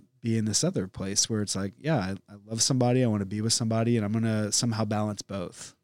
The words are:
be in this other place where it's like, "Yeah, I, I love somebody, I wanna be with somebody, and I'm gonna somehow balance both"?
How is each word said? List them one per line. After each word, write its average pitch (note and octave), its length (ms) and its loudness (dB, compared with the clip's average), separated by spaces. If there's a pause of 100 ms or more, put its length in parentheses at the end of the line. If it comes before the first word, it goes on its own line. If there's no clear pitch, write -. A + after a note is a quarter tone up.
(220)
be A2+ 140 0
in A2 80 0
this G#2+ 200 0
other G2 240 -2
place G2 420 -2
where G#2+ 100 0
it's G2+ 160 -2
like, G2 220 -4
"Yeah, D#3 180 0
I, F#2 140 -2 (220)
I G#2 40 -20 (100)
love A2 160 -4
somebody, B2+ 420 4
I - 20 4
wanna G#2+ 200 2
be G#2 140 -4
with A2+ 120 0
somebody, A2+ 440 2
and G#2+ 80 0
I'm G2+ 80 -2
gonna A2 400 0
somehow A2+ 320 0
balance G#2+ 380 -2
both"? - 600 -10